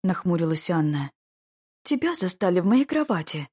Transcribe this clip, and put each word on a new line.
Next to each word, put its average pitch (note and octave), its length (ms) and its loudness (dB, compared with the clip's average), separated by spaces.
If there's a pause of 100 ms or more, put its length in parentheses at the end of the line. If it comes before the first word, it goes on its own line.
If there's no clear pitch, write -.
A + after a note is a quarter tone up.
нахмурилась E3 640 0
Анна. D3+ 420 0 (720)
«Тебя D4 320 -2
застали F#3 440 0
в F3 60 0
моей B3+ 200 4
кровати». F#3 680 -4